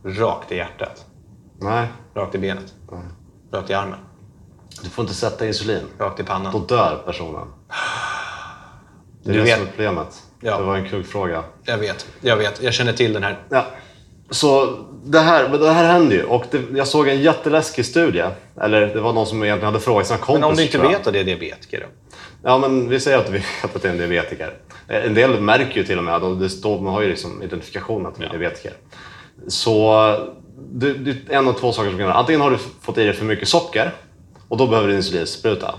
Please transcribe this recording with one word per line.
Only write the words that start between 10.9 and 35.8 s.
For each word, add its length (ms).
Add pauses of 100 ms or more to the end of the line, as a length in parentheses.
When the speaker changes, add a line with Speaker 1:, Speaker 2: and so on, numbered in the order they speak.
Speaker 1:
Jag 120
vet, 280 (160)
jag 160
vet. 260
Jag 100
känner 200
till 200
den 100
här. 160 (100)
Speaker 2:
Ja. 160 (640)
Så 480 (260)
det 160
här, 300
men 100
det 120
här 220
händer 220
ju. 80
Och 280
det, 100 (120)
jag 140
såg 200
en 140
jätteläskig 640
studie. 380 (380)
Eller 260
det 140
var 120
någon 120
som 180
egentligen 300
hade 100
frågat 240
sina 120
kompisar, 200
Speaker 1:
Men 100
om 60
du 60
inte 160
Speaker 2:
tror 140
jag. 60
Speaker 1:
vet 100
att 60
det 60
är 40
diabetiker 560
då? 60 (640)
Speaker 2:
Ja, 80
men 320
vi 100
säger 180
att 120
vi 80
<laughs> 260
vet 120
att 60
det 60
är 40
en 60
diabetiker. 560 (340)
En 260
del 280
märker 360
ju 60
till 140
och 60
med, 200
och 140
det 120
står, 320
man 120
har 80
ju 80
liksom 340
identifikation 600
att 100
de 80
är 100
Speaker 1:
Ja. 60
Speaker 2:
diabetiker. 340 (720)
Så 460 (760)
det, 220
det 180
är 260
en 100
av 60
två 180
saker 180
som 80
kan 100
hända. 120
Antingen 220
har 100
du 60 (240)
fått 160
i 60
dig 100
för 120
mycket 220
socker 440 (560)
och 100
då 100
behöver 220
du 60
insulinspruta. 840